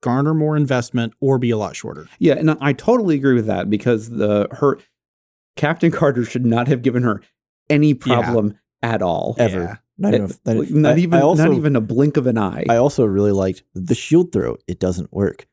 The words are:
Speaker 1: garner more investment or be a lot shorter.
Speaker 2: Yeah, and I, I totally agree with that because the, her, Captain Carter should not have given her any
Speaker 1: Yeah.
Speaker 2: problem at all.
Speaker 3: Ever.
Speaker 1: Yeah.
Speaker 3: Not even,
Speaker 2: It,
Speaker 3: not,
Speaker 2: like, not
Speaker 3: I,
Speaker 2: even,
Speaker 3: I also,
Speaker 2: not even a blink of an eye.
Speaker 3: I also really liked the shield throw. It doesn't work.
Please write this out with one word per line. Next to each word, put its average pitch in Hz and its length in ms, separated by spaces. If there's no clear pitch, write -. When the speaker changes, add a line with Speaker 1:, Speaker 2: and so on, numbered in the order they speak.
Speaker 1:
garner 139 320
more 151 220
investment 127 640
or 135 200
be 120 100
a 113 80
lot 98 180
shorter. - 320
Speaker 2:
Yeah, 147 160
and 156 160
I, 151 100
I 143 120
totally 208 420
agree 135 200
with 107 120
that 92 220
because 113 420
the, 104 400
her, 139 280
Captain 165 340
Carter 127 320
should 123 220
not 117 240
have 131 120
given 123 220
her 110 180
any 151 200
Speaker 1:
Yeah. 139 60
Speaker 2:
problem 107 360
at 113 200
all. 87 360
Speaker 3:
Ever. 95 220
Speaker 1:
Yeah. 90 160
Speaker 3:
Not 196 180
even, 104 160
Speaker 2:
It, - 140
Speaker 3:
not, 113 120
Speaker 2:
like, 147 140
not 151 240
Speaker 3:
I, 165 40
Speaker 2:
even, 170 200
Speaker 3:
I - 20
also, 156 240
Speaker 2:
not 151 100
even 143 200
a 117 60
blink 131 360
of 131 80
an 120 100
eye. 98 320
Speaker 3:
I 117 100
also 127 280
really 101 260
liked 95 300
the 92 180
shield 175 380
throw. 60 260
It 90 120
doesn't 90 340
work. - 400